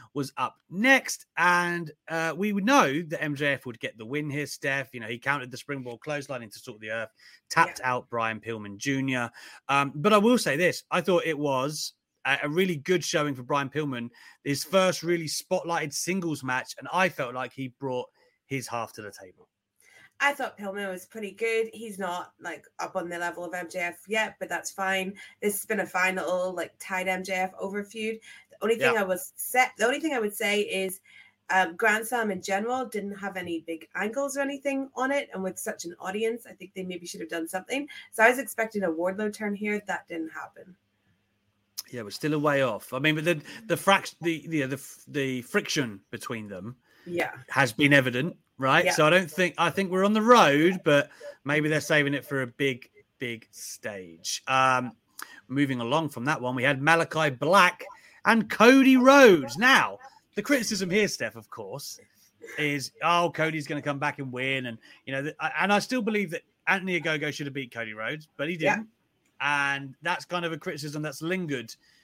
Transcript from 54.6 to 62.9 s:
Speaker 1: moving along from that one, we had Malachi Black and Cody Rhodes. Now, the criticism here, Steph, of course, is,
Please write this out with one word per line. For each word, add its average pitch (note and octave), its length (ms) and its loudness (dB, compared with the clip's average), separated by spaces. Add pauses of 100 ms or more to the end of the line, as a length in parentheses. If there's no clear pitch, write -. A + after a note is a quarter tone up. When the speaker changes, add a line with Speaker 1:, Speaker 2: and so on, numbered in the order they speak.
Speaker 1:
moving C3+ 320 0
along C#3 300 0
from A#2+ 160 -8
that D3+ 160 0
one, B2+ 140 -2
we B2 80 -2
had C3+ 180 2
Malachi D#3+ 480 4
Black F3 540 4 (420)
and A3 240 4
Cody C4 480 8
Rhodes. A#3 580 10
Now, F3 440 4 (340)
the G#3 80 -4
criticism G#3 480 0
here, G3+ 180 2
Steph, A2+ 280 -6
of A2 160 -20
course, A2+ 480 -12 (580)
is, C#3+ 340 -2 (120)